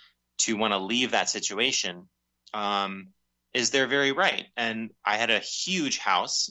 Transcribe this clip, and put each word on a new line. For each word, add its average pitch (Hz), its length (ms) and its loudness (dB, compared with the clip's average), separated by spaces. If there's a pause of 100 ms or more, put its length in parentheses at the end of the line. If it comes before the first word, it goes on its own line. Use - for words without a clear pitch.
(380)
to 113 180 0
wanna 104 220 2
leave 117 340 0
that 98 180 4
situation, 98 800 -2 (460)
um, 101 540 -2 (460)
is 120 160 0
their 135 160 4
very 139 260 2
right. 147 340 0 (100)
And 113 340 -2 (140)
I 104 120 2
had 113 140 0
a 107 100 4
huge 175 580 -2
house, - 520 0